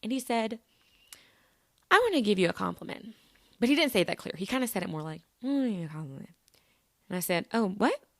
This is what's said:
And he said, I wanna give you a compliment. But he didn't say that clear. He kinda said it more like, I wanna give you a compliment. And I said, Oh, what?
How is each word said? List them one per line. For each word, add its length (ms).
And 80
he 80
said, 400
I 140
wanna 180
give 180
you 100
a 40
compliment. 640
But 100
he 60
didn't 160
say 120
that 140
clear. 200
He 80
kinda 220
said 160
it 60
more 120
like, 200
I 40
wanna 220
give 100
you 60
a 40
compliment. 400
And 80
I 40
said, 320
Oh, 160
what? 300